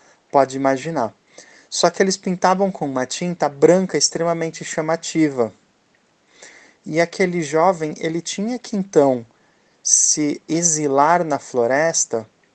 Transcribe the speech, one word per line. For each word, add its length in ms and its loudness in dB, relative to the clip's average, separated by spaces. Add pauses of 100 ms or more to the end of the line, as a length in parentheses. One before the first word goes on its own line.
(320)
pode 240 2
imaginar. 580 -2 (540)
Só 220 0
que 120 0
eles 140 0
pintavam 560 0
com 140 -6
uma 180 -4
tinta 460 -4
branca 480 2
extremamente 640 -4
chamativa. 880 -2 (1300)
E 140 0
aquele 420 -2
jovem, 560 0
ele 240 -4
tinha 360 -6
que, 180 -8
então, 500 2 (560)
se 640 0
exilar 760 2
na 140 -2
floresta, 880 0 (280)